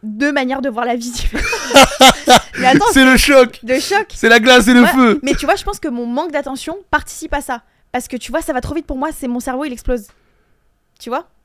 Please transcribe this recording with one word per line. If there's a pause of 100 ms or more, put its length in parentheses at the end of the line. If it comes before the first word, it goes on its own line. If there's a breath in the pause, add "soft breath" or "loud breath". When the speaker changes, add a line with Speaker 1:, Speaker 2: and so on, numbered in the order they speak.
Speaker 1:
deux
manières
de
voir
la
vie
différentes.
Speaker 2:
<laughs> (180)
Speaker 1:
Mais
attends,
Speaker 2:
C'est
le
choc.
Speaker 1:
de
choc.
Speaker 2:
C'est
la
glace
et
le
Speaker 1:
Ouais,
Speaker 2:
feu.
Speaker 1:
mais
tu
vois,
je
pense
que
mon
manque
d'attention (140)
participe
à
ça. (280)
Parce
que
tu
vois,
ça
va
trop
vite
pour
moi,
c'est
mon
cerveau,
il
explose. (920)
Tu
vois ? (180)